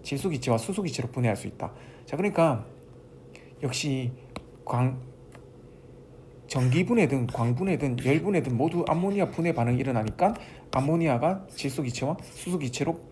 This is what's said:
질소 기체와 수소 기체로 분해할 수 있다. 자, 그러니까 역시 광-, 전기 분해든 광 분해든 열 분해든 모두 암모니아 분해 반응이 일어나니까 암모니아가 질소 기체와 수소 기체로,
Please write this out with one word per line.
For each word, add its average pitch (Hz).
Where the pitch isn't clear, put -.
질소 147
기체와 123
수소 196
기체로 131
분해할 113
수 -
있다. -
자, 139
그러니까 165
역시 131
광-, 127
전기 131
분해든 143
광 120
분해든 143
열 147
분해든 160
모두 165
암모니아 185
분해 170
반응이 120
일어나니까 131
암모니아가 151
질소 -
기체와 131
수소 -
기체로, 151